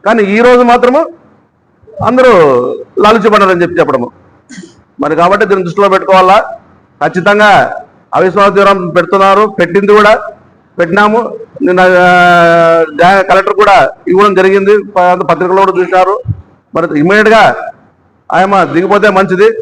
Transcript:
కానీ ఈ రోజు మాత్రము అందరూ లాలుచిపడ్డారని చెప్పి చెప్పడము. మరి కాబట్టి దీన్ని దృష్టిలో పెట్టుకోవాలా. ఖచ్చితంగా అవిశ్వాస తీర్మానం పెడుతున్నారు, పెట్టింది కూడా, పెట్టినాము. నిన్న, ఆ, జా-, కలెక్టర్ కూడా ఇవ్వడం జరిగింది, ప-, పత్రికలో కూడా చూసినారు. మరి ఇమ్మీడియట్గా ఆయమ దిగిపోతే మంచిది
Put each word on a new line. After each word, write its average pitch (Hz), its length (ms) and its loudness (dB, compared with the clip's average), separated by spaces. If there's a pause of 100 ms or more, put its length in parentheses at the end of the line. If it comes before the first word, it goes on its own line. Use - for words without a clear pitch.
కానీ 220 180 0
ఈ 202 160 -2
రోజు 247 220 4
మాత్రము 247 480 0 (960)
అందరూ 254 260 2 (680)
లాలుచిపడ్డారని 202 640 0
చెప్పి 170 180 -4
చెప్పడము. 131 320 -4 (880)
మరి 147 160 -4
కాబట్టి 190 300 0
దీన్ని 190 200 -2
దృష్టిలో 190 240 -2
పెట్టుకోవాలా. 190 640 0 (520)
ఖచ్చితంగా 185 800 0 (320)
అవిశ్వాస 185 400 0
తీర్మానం 196 360 -2
పెడుతున్నారు, 196 680 0
పెట్టింది 196 340 0
కూడా, 214 260 2 (600)
పెట్టినాము. 208 580 -2 (240)
నిన్న, 180 200 0
ఆ, 185 40 4 (1120)
జా-, 185 280 2
కలెక్టర్ 190 280 0
కూడా 190 340 2 (180)
ఇవ్వడం 196 260 2
జరిగింది, 196 500 0
ప-, 185 380 -2 (100)
పత్రికలో 185 340 0
కూడా 180 140 -2
చూసినారు. 185 420 0 (540)
మరి 160 240 -4
ఇమ్మీడియట్గా 208 560 2 (800)
ఆయమ 190 300 0
దిగిపోతే 190 460 -2
మంచిది 190 360 0 (160)